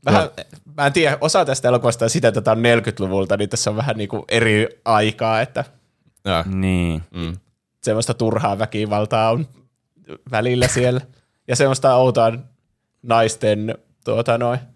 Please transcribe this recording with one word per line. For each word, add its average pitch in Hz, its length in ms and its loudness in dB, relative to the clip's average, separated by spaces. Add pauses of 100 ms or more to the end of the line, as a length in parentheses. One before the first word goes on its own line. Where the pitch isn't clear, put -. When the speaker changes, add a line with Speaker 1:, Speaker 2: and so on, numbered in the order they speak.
Speaker 1:
Vähän, 185 180 4
Speaker 2:
Joo. 151 100 -6 (440)
Speaker 1:
mä 143 100 2
en 143 60 0
tiedä, 147 280 2
osa 156 240 2
tästä 131 240 0
elokuvasta 120 360 2
on 190 60 2
sitä, 120 180 2
että 110 120 0
tää 113 120 2
on 113 100 0
neljäkymmentäluvulta, 101 720 0
niin 104 120 -2
tässä - 220 -4
on 104 60 -4
vähän 117 200 -4
niinku 104 320 -8
eri 113 400 2 (160)
aikaa, 110 560 0
että 131 240 -4 (600)
Speaker 2:
Joo. 90 220 0
Speaker 3:
Niin. 90 560 -2 (120)
Speaker 2:
Mm. 85 220 -8 (460)
Speaker 1:
semmoista 110 320 -2
turhaa 113 440 -2
väkivaltaa 107 720 -2
on 131 180 -2 (840)
välillä 123 380 0
siellä. 123 320 0 (480)
Ja 139 80 -2
semmoista 135 380 2
outoa 123 380 4 (680)
naisten, 113 720 0 (300)
tuota 117 340 -2
noin. 123 200 -2 (180)